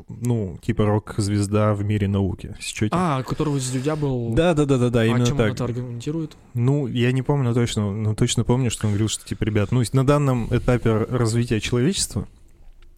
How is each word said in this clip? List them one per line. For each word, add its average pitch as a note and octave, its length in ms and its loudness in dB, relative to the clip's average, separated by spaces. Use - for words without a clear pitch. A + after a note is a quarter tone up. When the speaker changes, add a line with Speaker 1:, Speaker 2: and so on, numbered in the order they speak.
Speaker 1:
ну, A2 540 -4
типа, G#2+ 220 0
рок-звезда G#2 880 0
в G2+ 80 -4
мире G2+ 240 0
науки. G2 520 -2
С - 60 -14
чё - 220 -2
это? E3 100 -2
Speaker 2:
А, D#3+ 220 0
у B2+ 40 -6
которого C#3+ 360 -2
Зюдя C3 360 -2
был. B2+ 380 -2
Speaker 1:
Да, E3 220 4
да, D3 100 4
да, C3+ 140 2
да, B2 100 4
да, A#2 120 2
Speaker 2:
А A2+ 40 4
Speaker 1:
именно A#2+ 200 2
Speaker 2:
чем A#2+ 120 2
Speaker 1:
так. B2 100 4
Speaker 2:
он - 60 2
это B2+ 120 -4
аргументирует? B2 720 -6
Speaker 1:
Ну, C3 320 2
я A#2+ 240 0
не C3 100 0
помню C3 320 0
точно, A2+ 380 0
но G#2+ 240 -2
точно A#2 280 0
помню, B2+ 280 2
что - 160 -4
он G#2 60 2
говорил, G#2 160 0
что, - 180 -6
типа, - 160 -6
ребят, G#2 280 0
ну, B2 120 2
на C3 140 4
данном C3+ 420 2
этапе A#2+ 400 2
р-, A2 180 2
развития A#2 520 0
человечества, B2 680 -2